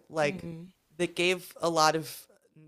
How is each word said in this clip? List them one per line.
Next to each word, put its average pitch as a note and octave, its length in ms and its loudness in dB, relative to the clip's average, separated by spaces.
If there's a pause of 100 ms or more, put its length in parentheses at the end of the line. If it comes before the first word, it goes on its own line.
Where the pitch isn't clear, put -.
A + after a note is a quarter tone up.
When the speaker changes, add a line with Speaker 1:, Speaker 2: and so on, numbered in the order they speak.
Speaker 1:
like, D3+ 280 -2
Speaker 2:
Mm-hmm. E3+ 280 -12 (320)
Speaker 1:
that F3 180 -2
gave F3+ 460 -2
a E3+ 80 2
lot D#3 260 6
of - 320 -8 (400)